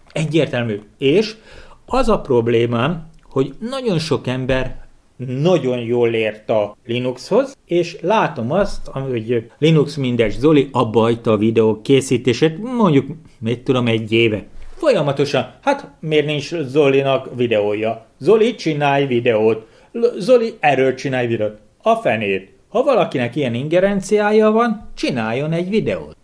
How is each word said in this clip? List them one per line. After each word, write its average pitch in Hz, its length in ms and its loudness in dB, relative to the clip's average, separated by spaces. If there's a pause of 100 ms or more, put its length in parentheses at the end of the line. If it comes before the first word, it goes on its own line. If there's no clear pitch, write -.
(120)
Egyértelmű. 127 680 -2 (160)
És 160 380 2 (500)
az 240 240 0
a 202 100 2
problémám, 120 880 0 (220)
hogy - 240 -2 (160)
nagyon 247 300 -2
sok 127 280 -4
ember 127 540 -4 (600)
nagyon 131 380 2
jól 117 340 0
ért 107 360 -2
a 104 360 0
Linuxhoz, 127 800 -2
és 175 360 -2
látom 156 500 0
azt, - 360 -2
hogy 120 720 -4
Linux 151 380 4
Mindes 117 420 0
Zoli 139 340 4
abba 117 280 0
hagyta 117 320 2
a 104 60 4
videó 110 440 2
készítését, 135 840 2 (140)
mondjuk, 160 280 4 (340)
mit 113 240 -6
tudom, 123 240 0
egy 113 240 -2
éve. 113 320 2 (320)
Folyamatosan. 147 760 0 (100)
Hát, 277 380 -2
miért 156 260 0
nincs 147 300 -6
Zolinak 135 800 2
videója? 107 680 0 (120)
Zoli, 214 380 2
csinálj 143 500 0
videót. 117 600 2 (240)
L-, 233 280 -2
Zoli, 226 400 2
erről 131 360 2
csinálj 127 320 -4
videót. 107 300 -2 (240)
A 226 140 2
fenét. 107 560 -2 (180)
Ha 240 140 0
valakinek 147 520 0
ilyen 131 180 -2
ingerenciája 202 1000 0
van, 220 440 -2
csináljon 135 560 -4
egy 175 180 -4
videót, 135 540 -4